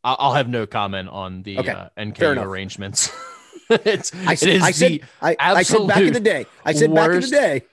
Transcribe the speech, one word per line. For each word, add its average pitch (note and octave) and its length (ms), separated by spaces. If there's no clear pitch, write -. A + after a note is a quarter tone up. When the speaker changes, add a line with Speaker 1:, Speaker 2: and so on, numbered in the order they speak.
Speaker 1:
I, B2+ 160
I'll C3+ 140
have C3+ 140
no A#2 180
comment G2 440
on F#2 340
the, G2+ 160
Speaker 2:
Okay. B2+ 120
Speaker 1:
uh, F#2+ 40
Speaker 2:
Fair F#2 220
Speaker 1:
N G#2 160
K E3+ 120
U D3+ 60
Speaker 2:
enough. A#2+ 140
Speaker 1:
arrangements. G2 680
<laughs> - 60
It's, A3 440
Speaker 2:
I D#3+ 100
said, E3 140
Speaker 1:
it F3+ 60
is F#3 80
Speaker 2:
I - 80
said, E3 200
Speaker 1:
the D3 120
Speaker 2:
I, D#3 180
I F3+ 240
said G#3+ 240
back G3 100
in G3 160
the A#3+ 60
Speaker 1:
absolute G#3 40
Speaker 2:
day. E3+ 220
I D#3 80
said D#3 220
back D#3+ 140
in E3+ 40
the F3+ 60
Speaker 1:
worst. B3+ 160
Speaker 2:
day. F#3 400